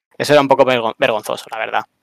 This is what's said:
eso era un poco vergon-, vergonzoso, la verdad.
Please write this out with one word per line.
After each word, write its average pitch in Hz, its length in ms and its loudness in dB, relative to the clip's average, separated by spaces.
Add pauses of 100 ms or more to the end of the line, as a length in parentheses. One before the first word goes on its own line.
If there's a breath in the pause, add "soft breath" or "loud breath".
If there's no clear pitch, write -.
(180)
eso 139 160 0
era 147 80 6
un 135 60 -2
poco 139 160 4
vergon-, 120 360 0
vergonzoso, 117 500 -4
la 113 80 -12
verdad. 110 260 -4 (200)